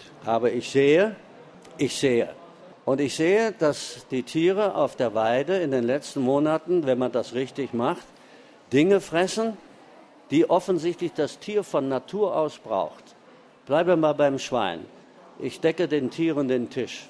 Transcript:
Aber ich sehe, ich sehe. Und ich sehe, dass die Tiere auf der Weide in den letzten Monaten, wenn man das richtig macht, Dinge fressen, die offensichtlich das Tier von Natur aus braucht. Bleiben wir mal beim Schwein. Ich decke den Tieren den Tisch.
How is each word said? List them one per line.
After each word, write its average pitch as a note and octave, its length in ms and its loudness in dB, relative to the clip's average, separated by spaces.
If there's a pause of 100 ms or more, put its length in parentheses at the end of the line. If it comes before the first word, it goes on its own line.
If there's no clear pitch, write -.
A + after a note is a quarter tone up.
(240)
Aber A2+ 280 0
ich A#2+ 180 -6
sehe, D#3 460 4 (640)
ich C3+ 180 -2
sehe. A#2+ 320 2 (560)
Und C3+ 160 0
ich C#3 160 -2
sehe, G3+ 420 2
dass - 520 -4
die C3 120 -2
Tiere F#3 520 0
auf C#3+ 200 0
der A#2 200 -2
Weide B2+ 420 2
in E3 140 -2
den B2 140 0
letzten C#3 360 -2
Monaten, D3+ 640 2
wenn B2+ 120 2
man B2+ 140 0
das A#2 220 -2
richtig C3 380 -6
macht, B2 320 -2 (680)
Dinge F3+ 260 4
fressen, F#3+ 560 -2 (760)
die D#3 200 4
offensichtlich F3 640 0
das C#3+ 240 -4
Tier G#3 260 -4
von C3+ 240 -2
Natur E3 480 -2
aus D3+ 220 -2
braucht. F#2+ 560 -6 (520)
Bleiben E3 220 2
wir F3+ 80 4
mal D#3 180 2
beim C#3+ 240 2
Schwein. G2 420 -4 (580)
Ich - 220 -8
decke E3 280 0
den C#3 220 -2
Tieren D3 380 0
den B2 200 0
Tisch. - 420 -8